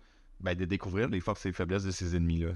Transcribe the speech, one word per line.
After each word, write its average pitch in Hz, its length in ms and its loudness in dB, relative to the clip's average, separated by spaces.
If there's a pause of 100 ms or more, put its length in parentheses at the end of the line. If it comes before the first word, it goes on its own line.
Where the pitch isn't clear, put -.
(400)
ben, 92 160 0
de 92 100 0
découvrir 95 420 0
les 95 120 0
forces 101 260 -4
et 95 80 0
faiblesses 92 300 0
de 95 80 -2
ces 90 240 -2
ennemis-là, 85 400 2